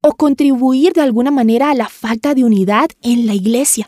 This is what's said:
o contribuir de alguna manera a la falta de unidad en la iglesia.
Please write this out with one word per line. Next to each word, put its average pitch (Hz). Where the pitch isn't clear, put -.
o 302
contribuir 277
de 339
alguna 254
manera 262
a -
la 233
falta 233
de 262
unidad 208
en 240
la 214
iglesia. 226